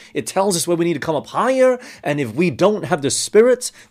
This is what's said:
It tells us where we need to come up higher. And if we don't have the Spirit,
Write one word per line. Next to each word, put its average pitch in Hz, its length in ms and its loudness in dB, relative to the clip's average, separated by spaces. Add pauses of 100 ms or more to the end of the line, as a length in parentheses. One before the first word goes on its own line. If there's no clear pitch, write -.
(160)
It 147 100 -4
tells 196 320 0
us 160 100 -4
where 175 80 0
we 165 100 0
need 170 100 0
to 139 40 -6
come 156 160 -4
up 127 120 -6
higher. 254 520 2 (240)
And 147 160 -2
if 120 140 -4
we 170 160 2
don't 175 360 0
have 123 180 -2
the 135 80 0
Spirit, 240 600 2 (200)